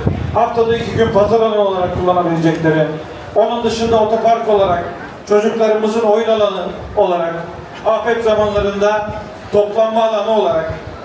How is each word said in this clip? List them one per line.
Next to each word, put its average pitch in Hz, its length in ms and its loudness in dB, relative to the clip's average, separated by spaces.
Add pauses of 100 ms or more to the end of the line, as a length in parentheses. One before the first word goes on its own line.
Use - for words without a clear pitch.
(340)
haftada 233 440 2
iki 202 140 -4
gün 226 200 2
pazar 208 280 4
alanı 220 200 2
olarak 190 340 0
kullanabilecekleri, 165 920 2 (480)
onun 233 280 2
dışında 226 360 0
otopark 220 500 2
olarak, 196 340 2 (460)
çocuklarımızın 214 720 2
oyun 220 260 2
alanı 202 360 0 (340)
olarak, 175 360 0 (520)
afet 226 380 0
zamanlarında 208 880 0 (420)
toplanma 220 520 2
alanı 220 280 0
olarak, 165 420 0 (320)